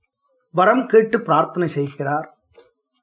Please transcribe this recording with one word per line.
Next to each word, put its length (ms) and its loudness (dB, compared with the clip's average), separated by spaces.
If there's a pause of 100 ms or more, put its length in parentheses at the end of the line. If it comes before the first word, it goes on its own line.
(520)
வரம் 360 2
கேட்டு 340 2
பிரார்த்தனை 460 -2
செய்கிறார். 720 -6 (640)